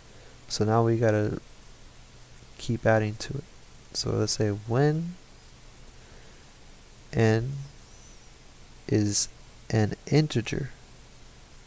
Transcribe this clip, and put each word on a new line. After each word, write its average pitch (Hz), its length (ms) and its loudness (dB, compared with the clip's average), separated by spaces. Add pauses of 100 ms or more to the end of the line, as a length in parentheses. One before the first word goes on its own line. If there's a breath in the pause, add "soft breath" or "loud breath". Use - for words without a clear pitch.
(480 loud breath)
So - 160 -2
now 110 200 4
we 113 120 4
gotta 107 440 2 (1200)
keep - 260 -4
adding 110 320 4
to - 180 -8
it. 135 100 -8 (480)
So - 180 -4
let's 107 220 0
say 107 180 0
when 143 640 0 (2000 loud breath)
n 113 400 2 (1400)
is 104 400 2 (420)
an 107 240 2 (120)
integer. 139 640 0 (960)